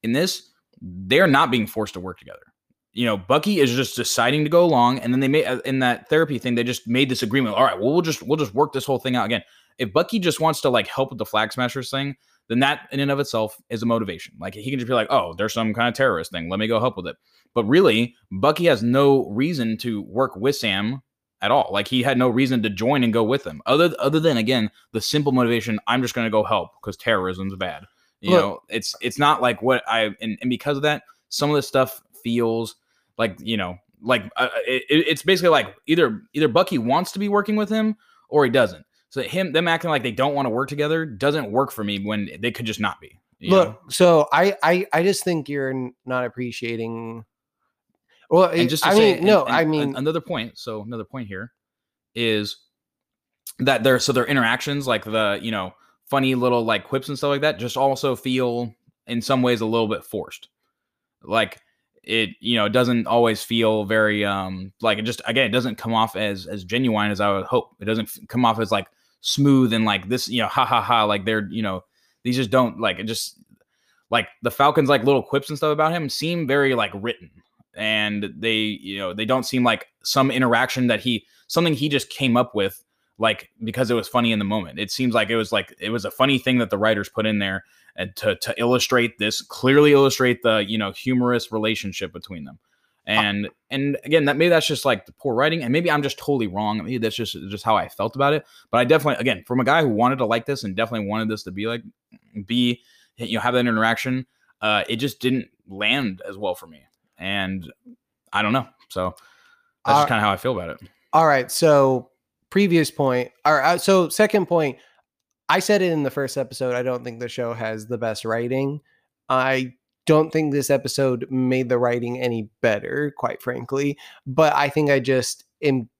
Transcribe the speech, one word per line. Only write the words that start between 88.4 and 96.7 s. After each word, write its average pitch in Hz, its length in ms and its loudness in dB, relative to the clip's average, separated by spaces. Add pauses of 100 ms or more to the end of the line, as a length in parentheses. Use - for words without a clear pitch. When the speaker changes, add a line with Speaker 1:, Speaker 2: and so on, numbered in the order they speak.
Speaker 1:
illustrate 120 640 2
this, 104 220 -2
clearly 147 520 4
illustrate 131 480 4
the, 110 260 2
you 110 100 -4
know, 101 140 -2
humorous 123 580 0
relationship 107 640 -4
between 87 320 -14
them. 69 160 -18 (480)
And, 104 420 0 (200)
and 139 340 -2
again, 151 220 4
that, 143 100 2
maybe 165 140 4
that's 165 160 4
just, - 180 -4
like, 120 220 0
the - 80 -20
poor 123 220 -4
writing, 156 260 0
and 120 100 -2
maybe 165 200 2
I'm 147 100 2
just 139 160 -6
totally 127 300 -2
wrong. 107 300 -4